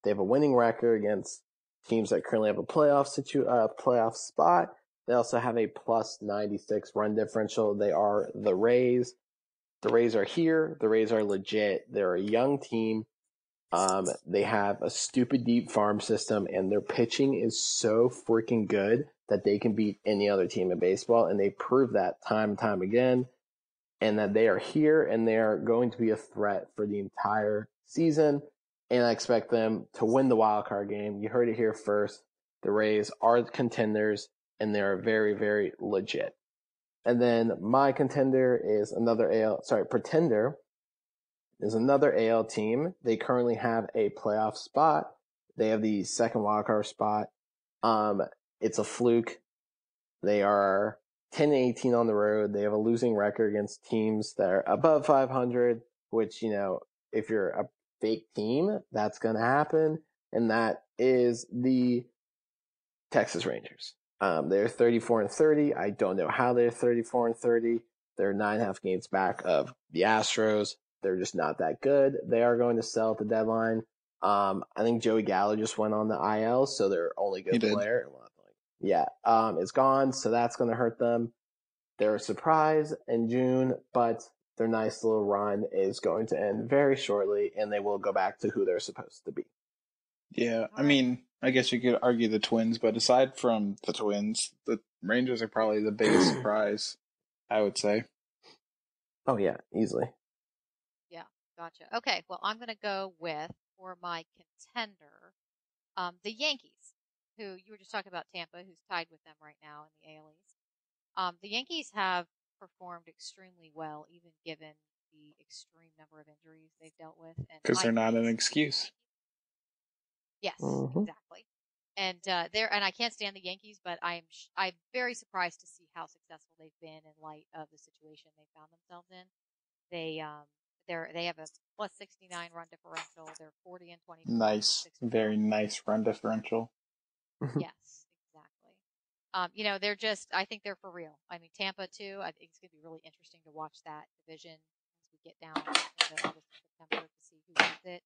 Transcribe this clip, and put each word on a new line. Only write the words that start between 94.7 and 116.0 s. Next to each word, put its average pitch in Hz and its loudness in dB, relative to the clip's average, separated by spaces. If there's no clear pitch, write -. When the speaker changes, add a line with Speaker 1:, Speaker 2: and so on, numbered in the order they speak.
Speaker 2:
Rangers 120 -2
are 110 -4
probably 107 0
the 107 0
biggest 107 4
Speaker 1:
<clears throat> - 0
Speaker 2:
surprise, 107 -2
I 107 2
would 101 0
say. 104 0
Speaker 1:
Oh, 127 0
yeah, 95 0
easily. 117 -2
Speaker 3:
Yeah, 165 -20
gotcha. 165 -18
Okay, 240 -2
well, 180 -12
I'm 214 -4
gonna 226 -14
go 196 -6
with, 160 -8
for 185 -18
my 170 -10
contender, 185 -16
um, 180 -8
the 208 -10
Yankees, 269 -8
who 202 -14
you 202 -20
were 208 -20
just 190 -20
talking 190 -10
about 170 -12
Tampa, 175 -14
who's 180 -20
tied 170 -6
with 165 -20
them 156 -20
right 151 -20
now 151 -20
in 156 -20
the 156 -20
A 156 -20
L 156 -20
East. - -20
Um, 180 -6
the 196 -18
Yankees 262 -8
have 185 -4
performed 175 -20
extremely 180 -20
well, 156 -12
even 170 -20
given 156 -16
the 151 -20
extreme - -20
number 156 -20